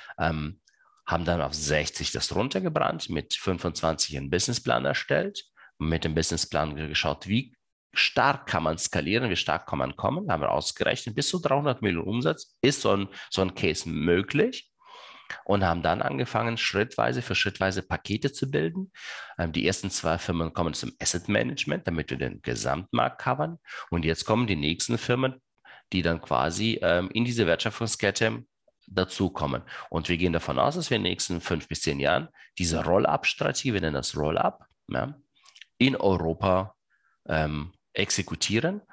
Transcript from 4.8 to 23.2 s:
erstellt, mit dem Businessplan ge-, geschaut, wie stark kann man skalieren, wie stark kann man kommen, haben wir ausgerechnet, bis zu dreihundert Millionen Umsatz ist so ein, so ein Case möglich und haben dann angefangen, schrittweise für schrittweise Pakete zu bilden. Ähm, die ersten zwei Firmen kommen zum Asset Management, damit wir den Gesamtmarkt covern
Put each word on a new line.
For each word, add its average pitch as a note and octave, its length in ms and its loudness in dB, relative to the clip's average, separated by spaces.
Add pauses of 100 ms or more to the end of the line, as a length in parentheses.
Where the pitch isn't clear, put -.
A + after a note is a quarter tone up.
erstellt, - 600 0 (320)
mit D#2+ 260 0
dem D#2+ 120 0
Businessplan D#2 600 0
ge-, D2+ 120 -6
geschaut, D2+ 400 -2
wie A2+ 280 -2 (380)
stark - 520 2
kann E2 180 0
man D#2+ 140 0
skalieren, G2+ 520 0
wie F2 60 2
stark - 320 -2
kann D2 120 -2
man C2 160 -2
kommen, D#3 340 -2
haben D#2 120 2
wir - 100 2
ausgerechnet, - 640 -2
bis C#3 140 0
zu F#3 100 0
dreihundert C#3+ 420 0
Millionen F2+ 260 0
Umsatz B2 540 -2
ist C#3 200 4
so G#2+ 100 4
ein, G2 160 2 (220)
so - 120 0
ein F#2+ 140 2
Case - 320 0
möglich F2 840 2 (760)
und G2 180 4
haben E2+ 180 2
dann E2+ 200 2
angefangen, A#2 560 -2
schrittweise A#2 640 0
für G2 140 -2
schrittweise F#2+ 480 0
Pakete - 500 -2
zu C3+ 180 -4
bilden. E3 400 -2 (460)
Ähm, E2 160 -2
die D#2+ 120 0
ersten F#2+ 240 0
zwei E2 280 0
Firmen E2 360 -2
kommen E2 200 0
zum - 180 -6 (100)
Asset - 280 -2
Management, - 580 0
damit D#2+ 240 -2
wir C2 60 -4
den - 240 -6
Gesamtmarkt D2 760 -2
covern D3+ 420 -2 (320)